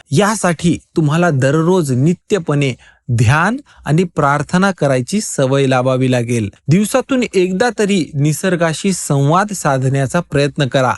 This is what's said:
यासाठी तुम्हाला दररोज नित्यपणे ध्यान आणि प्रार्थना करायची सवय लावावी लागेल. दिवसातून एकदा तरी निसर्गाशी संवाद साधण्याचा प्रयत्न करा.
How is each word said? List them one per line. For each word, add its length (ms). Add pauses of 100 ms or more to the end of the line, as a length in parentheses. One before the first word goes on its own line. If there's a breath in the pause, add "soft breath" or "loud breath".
(100)
यासाठी 680 (180)
तुम्हाला 340
दररोज 600
नित्यपणे 800 (380 soft breath)
ध्यान 460 (300 soft breath)
आणि 180
प्रार्थना 680
करायची 500
सवय 460
लावावी 440
लागेल. 400 (180)
दिवसातून 540 (120)
एकदा 340 (100)
तरी 360
निसर्गाशी 800
संवाद 600
साधण्याचा 680
प्रयत्न 460
करा. 300